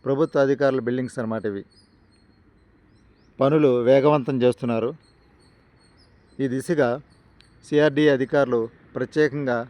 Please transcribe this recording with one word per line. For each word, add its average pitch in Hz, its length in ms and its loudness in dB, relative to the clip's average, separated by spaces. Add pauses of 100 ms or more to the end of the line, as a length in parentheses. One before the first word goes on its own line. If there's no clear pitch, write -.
ప్రభుత్వ 139 400 0
అధికారుల 135 420 0
బిల్డింగ్స్ 127 340 -6
అన్నమాట 110 300 -8
ఇవి. 98 120 -12 (1800)
పనులు 143 280 4 (180)
వేగవంతం 135 560 4
చేస్తున్నారు. 120 460 0 (1500)
ఈ 139 140 -2
దిశగా 135 360 -2 (800)
సీఆర్డీఏ 147 500 2
అధికారులు 127 440 0 (340)
ప్రత్యేకంగా 135 600 -2 (120)